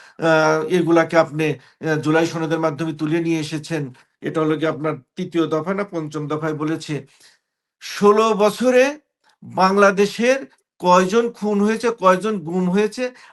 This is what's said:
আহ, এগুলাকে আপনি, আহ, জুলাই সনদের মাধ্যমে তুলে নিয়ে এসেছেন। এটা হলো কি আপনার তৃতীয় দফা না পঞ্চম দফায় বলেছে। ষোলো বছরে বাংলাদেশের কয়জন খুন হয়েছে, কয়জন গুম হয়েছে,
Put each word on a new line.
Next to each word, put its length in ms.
আহ, 480
এগুলাকে 500
আপনি, 320
আহ, 520
জুলাই 260
সনদের 320
মাধ্যমে 340
তুলে 260
নিয়ে 200
এসেছেন। 540
এটা 200
হলো 160
কি 100
আপনার 280
তৃতীয় 320
দফা 260
না 100
পঞ্চম 440
দফায় 260
বলেছে। 540
ষোলো 520
বছরে 680
বাংলাদেশের 1000
কয়জন 520
খুন 300
হয়েছে, 280
কয়জন 500
গুম 300
হয়েছে, 440